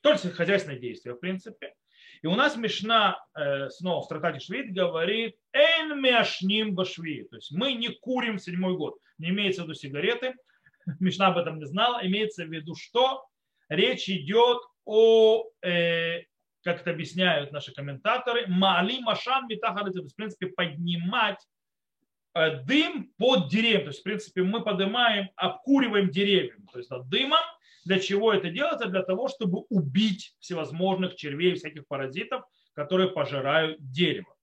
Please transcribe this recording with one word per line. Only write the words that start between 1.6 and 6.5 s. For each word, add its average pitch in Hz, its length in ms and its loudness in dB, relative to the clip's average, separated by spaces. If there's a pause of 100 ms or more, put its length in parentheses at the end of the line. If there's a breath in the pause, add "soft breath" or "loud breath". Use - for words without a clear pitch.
И 151 60 -4
у 185 80 2
нас 262 200 2
Мишна, 214 600 2 (160)
э, 139 360 -2
снова 170 320 -4
в - 60 -14
трактате 156 300 -4
Швид 226 340 -8
говорит, 185 640 -2 (160)
"Эн 311 480 4
миашним 214 760 2